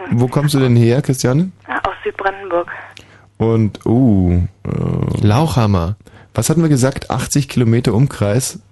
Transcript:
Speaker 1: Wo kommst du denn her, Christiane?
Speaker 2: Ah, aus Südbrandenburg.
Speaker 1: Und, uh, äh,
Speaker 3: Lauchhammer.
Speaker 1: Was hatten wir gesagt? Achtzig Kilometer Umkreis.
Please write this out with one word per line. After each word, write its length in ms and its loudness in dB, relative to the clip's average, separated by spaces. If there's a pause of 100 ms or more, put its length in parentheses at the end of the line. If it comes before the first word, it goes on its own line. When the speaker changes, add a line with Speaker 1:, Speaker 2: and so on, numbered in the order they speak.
(120)
Speaker 1:
Wo 160 2
kommst 260 -2
du 60 2
denn 160 2
her, 260 4
Christiane? 500 0 (160)
Speaker 2:
Ah, 120 -6
aus 240 -4
Südbrandenburg. 640 -6 (720)
Speaker 1:
Und, 480 0
uh, 560 4 (220)
äh, 600 -2
Speaker 3:
Lauchhammer. 680 0 (400)
Speaker 1:
Was 160 -2
hatten 100 2
wir 80 2
gesagt? 400 0
Achtzig 400 -2
Kilometer 460 2
Umkreis. 640 0 (120)